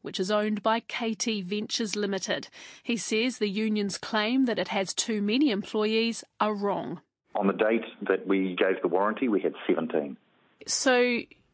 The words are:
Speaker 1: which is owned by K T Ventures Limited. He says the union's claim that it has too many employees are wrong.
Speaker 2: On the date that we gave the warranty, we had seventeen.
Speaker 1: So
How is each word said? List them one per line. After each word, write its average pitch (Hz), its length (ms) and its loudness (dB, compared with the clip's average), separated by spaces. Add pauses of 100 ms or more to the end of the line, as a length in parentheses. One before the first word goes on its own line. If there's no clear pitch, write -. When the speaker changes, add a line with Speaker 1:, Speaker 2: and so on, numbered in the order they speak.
Speaker 1:
which - 160 -8
is 185 100 -2
owned 214 320 0
by 226 180 2
K 226 340 -6
T 220 280 -2
Ventures 208 540 -4
Limited. 196 540 -2 (340)
He 233 140 -2
says 226 400 0
the 208 120 0
union's 214 500 0
claim 233 460 2
that 220 140 0
it 185 100 -2
has 196 240 -2
too 214 280 -2
many 247 300 4
employees 220 720 0 (160)
are 214 160 2
wrong. 175 460 -4 (360)
Speaker 2:
On 98 100 2
the 98 60 2
date 110 320 2 (160)
that 95 240 0
we 95 300 0
gave 95 260 2
the 92 60 -2
warranty, 104 400 0
we 101 140 2
had 80 120 0 (140)
seventeen. 80 500 0 (480)
Speaker 1:
So 247 540 2 (340)